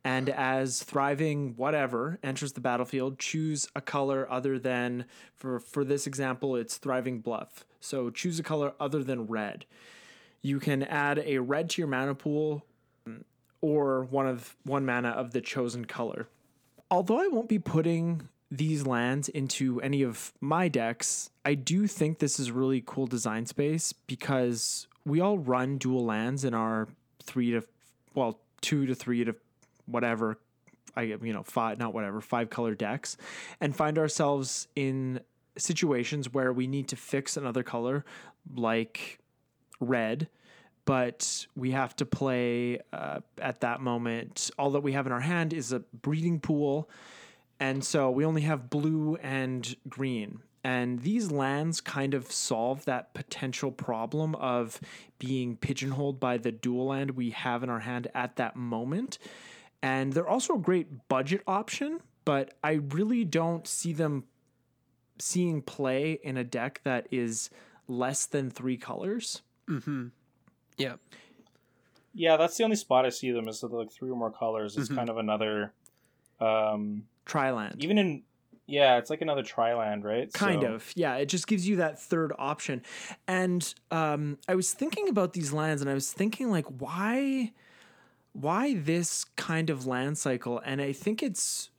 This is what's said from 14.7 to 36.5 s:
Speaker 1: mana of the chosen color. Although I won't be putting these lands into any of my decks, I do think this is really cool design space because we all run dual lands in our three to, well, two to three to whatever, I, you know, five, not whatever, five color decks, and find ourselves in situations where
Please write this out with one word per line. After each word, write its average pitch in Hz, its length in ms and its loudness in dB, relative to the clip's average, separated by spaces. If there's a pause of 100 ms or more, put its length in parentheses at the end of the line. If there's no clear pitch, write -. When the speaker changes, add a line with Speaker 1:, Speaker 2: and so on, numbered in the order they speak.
Speaker 1:
mana 123 260 2
of 120 200 -2
the 120 120 0
chosen 120 440 -2
color. - 420 -6 (600)
Although 185 300 4
I 392 80 4
won't 233 220 0
be 214 100 4
putting 165 680 0 (220)
these 147 340 0
lands 127 420 2
into 131 540 0
any 139 220 2
of 117 360 -2
my 160 300 2
decks, 120 640 -2 (120)
I 147 120 4
do 170 320 2
think 160 320 0
this 143 200 0
is 123 120 -2
really 131 340 2
cool 135 220 -2
design 113 400 -2
space 156 440 0
because - 960 -2 (160)
we 151 160 2
all 196 200 4
run 127 400 2
dual 127 260 2
lands 117 400 0
in 120 80 2
our 113 340 2 (360)
three 120 280 0
to, 113 120 2 (500)
well, 117 260 0 (220)
two 143 240 2
to 127 80 0
three 120 300 0
to 117 120 0 (520)
whatever, 113 500 0 (580)
I, 117 60 -2
you 113 320 -4
know, 101 100 -4
five, 113 360 0
not 113 140 0
whatever, 107 280 -4
five 117 300 -2
color 113 240 0
decks, 110 420 -4 (420)
and 151 160 0
find 151 220 2
ourselves 143 800 2
in 131 460 -2 (360)
situations 139 760 0
where 131 220 2